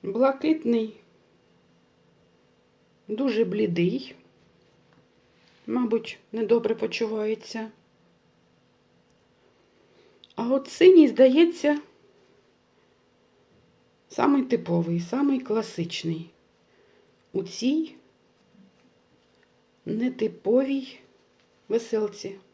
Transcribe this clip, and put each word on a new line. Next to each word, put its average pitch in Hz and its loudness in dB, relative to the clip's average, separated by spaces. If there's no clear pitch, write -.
Блакитний, 233 -2
дуже 226 -2
блідий, 185 -2
мабуть, 226 -4
недобре 226 0
почувається. 220 -6
А 233 -6
от 269 -2
синій, 339 8
здається, 294 4
самий 285 2
типовий, 170 -2
самий 269 -2
класичний 170 -6
у 190 -4
цій 277 -4
нетиповій 254 -2
веселці. 208 -4